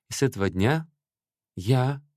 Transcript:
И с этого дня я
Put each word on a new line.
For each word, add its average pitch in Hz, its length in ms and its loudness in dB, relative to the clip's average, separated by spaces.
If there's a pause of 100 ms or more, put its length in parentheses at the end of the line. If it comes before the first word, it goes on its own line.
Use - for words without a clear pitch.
(100)
И - 20 -12
с - 100 -2
этого 101 280 0
дня 127 380 0 (680)
я 127 480 0 (140)